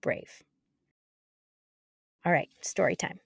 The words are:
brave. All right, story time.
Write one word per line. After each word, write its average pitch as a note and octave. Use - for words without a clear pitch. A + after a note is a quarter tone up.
brave. -
All F3
right, -
story -
time. -